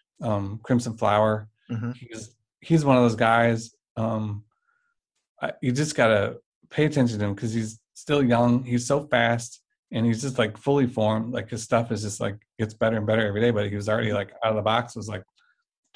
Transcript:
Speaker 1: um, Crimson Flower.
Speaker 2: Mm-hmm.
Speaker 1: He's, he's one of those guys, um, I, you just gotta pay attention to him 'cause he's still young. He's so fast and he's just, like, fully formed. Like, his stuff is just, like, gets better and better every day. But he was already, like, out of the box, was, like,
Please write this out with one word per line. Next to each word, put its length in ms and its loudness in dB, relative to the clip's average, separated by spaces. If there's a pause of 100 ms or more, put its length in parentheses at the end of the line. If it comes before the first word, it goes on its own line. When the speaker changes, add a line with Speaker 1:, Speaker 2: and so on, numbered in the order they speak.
(220)
Speaker 1:
um, 400 -4
Crimson 340 -2
Flower. 520 0 (220)
Speaker 2:
Mm-hmm. 220 -6
Speaker 1:
He's, 420 -16 (260)
he's 260 2
one 100 6
of 60 6
those 140 4
guys, 580 2 (220)
um, 480 -4 (1000)
I, 180 -4
you 120 0
just 220 -2
gotta 440 2 (320)
pay 160 2
attention 320 2
to 80 0
him 100 -2
'cause 160 -4
he's 280 -4 (140)
still 280 0
young. 420 4
He's 220 -2
so 220 0
fast 520 0 (300)
and 140 -2
he's 160 0
just, 180 -4
like, 200 -2
fully 280 2
formed. 460 -2
Like, 160 -8
his 140 -10
stuff 280 0
is 120 -2
just, 180 -8
like, 160 -4 (220)
gets 160 -4
better 240 0
and 80 -4
better 200 2
every 140 -4
day. 120 4
But 180 -2
he 60 -6
was 120 -6
already, 240 0
like, 200 -4 (120)
out 60 2
of 60 0
the 60 -2
box, 320 0
was, 140 -12
like, 140 -10 (720)